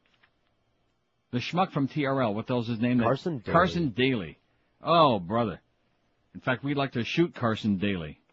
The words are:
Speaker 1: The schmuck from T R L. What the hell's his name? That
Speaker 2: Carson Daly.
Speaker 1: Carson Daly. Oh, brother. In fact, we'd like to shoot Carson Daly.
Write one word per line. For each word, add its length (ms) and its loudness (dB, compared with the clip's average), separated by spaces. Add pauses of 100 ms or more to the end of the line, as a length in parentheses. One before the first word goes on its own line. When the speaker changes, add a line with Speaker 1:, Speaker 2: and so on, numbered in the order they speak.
(1300)
Speaker 1:
The 80 -4
schmuck 320 -2
from 180 0
T 160 -2
R 160 0
L. 140 0
What 140 -6
the 60 -2
hell's 140 -2
his 120 -4
name? 180 2
That 60 2
Speaker 2:
Carson 340 0
Daly. 140 -6
Speaker 1:
Carson 380 2
Daly. 480 -2 (440)
Oh, 380 6
brother. 400 -2 (760)
In 60 -16
fact, 240 -4
we'd 120 -2
like 160 -2
to 120 -2
shoot 300 0
Carson 440 0
Daly. 400 -4 (140)